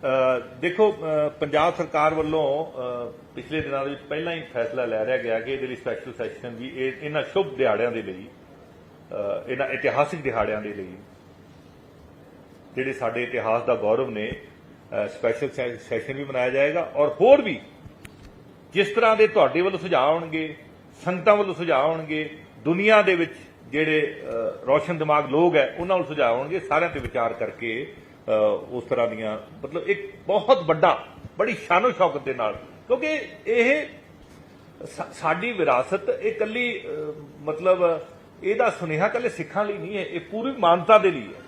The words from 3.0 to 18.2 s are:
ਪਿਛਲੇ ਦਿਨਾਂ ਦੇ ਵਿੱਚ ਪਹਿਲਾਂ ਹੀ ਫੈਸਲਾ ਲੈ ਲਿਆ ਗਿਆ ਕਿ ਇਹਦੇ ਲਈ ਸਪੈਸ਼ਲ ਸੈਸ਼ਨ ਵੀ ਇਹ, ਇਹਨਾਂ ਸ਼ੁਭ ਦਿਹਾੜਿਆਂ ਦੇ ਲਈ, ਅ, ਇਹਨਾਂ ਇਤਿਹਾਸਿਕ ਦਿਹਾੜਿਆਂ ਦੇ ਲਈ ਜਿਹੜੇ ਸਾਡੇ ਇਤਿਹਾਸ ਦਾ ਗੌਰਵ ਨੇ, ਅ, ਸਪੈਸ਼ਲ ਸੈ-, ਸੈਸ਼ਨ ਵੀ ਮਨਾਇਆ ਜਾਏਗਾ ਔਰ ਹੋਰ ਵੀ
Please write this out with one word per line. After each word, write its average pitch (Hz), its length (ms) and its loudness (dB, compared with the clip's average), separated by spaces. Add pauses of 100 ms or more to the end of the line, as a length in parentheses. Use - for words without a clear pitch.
ਪਿਛਲੇ 151 260 -6
ਦਿਨਾਂ 139 220 -4
ਦੇ 139 60 -4
ਵਿੱਚ 143 120 -10
ਪਹਿਲਾਂ 165 320 -6
ਹੀ 160 80 -8 (120)
ਫੈਸਲਾ 120 320 -2
ਲੈ 110 200 -2
ਲਿਆ 127 120 0
ਗਿਆ 117 220 -2
ਕਿ 135 140 -6
ਇਹਦੇ 127 140 -6
ਲਈ 127 80 -8
ਸਪੈਸ਼ਲ 117 380 -8
ਸੈਸ਼ਨ 120 360 -10
ਵੀ 117 260 -12
ਇਹ, 131 160 -2 (100)
ਇਹਨਾਂ 151 220 -4
ਸ਼ੁਭ 131 320 -2
ਦਿਹਾੜਿਆਂ 117 360 2
ਦੇ 113 100 -6
ਲਈ, 95 260 -10 (840)
ਅ, - 380 -6
ਇਹਨਾਂ 131 180 -2
ਇਤਿਹਾਸਿਕ 135 540 -2
ਦਿਹਾੜਿਆਂ 110 400 -2
ਦੇ 104 120 -8
ਲਈ 95 200 -12 (1800)
ਜਿਹੜੇ 131 180 -4
ਸਾਡੇ 120 300 -4
ਇਤਿਹਾਸ 117 400 -2
ਦਾ 120 120 2
ਗੌਰਵ 117 340 0
ਨੇ, 110 220 -6
ਅ, - 760 -10
ਸਪੈਸ਼ਲ 120 420 -2
ਸੈ-, 123 280 -6 (120)
ਸੈਸ਼ਨ 117 240 -4
ਵੀ 139 100 -8
ਮਨਾਇਆ 127 260 -2
ਜਾਏਗਾ 147 460 0
ਔਰ 147 140 4
ਹੋਰ 254 320 8
ਵੀ 180 200 -4 (1120)